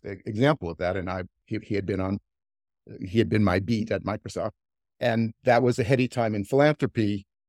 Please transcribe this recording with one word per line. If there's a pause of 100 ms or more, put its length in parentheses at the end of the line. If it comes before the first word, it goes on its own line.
e-, (100)
example
of
that.
And
I, (240)
he,
he
had
been
on, (800)
he
had
been
my
beat
at
Microsoft. (480)
And (120)
that
was
a
heady
time
in
philanthropy. (220)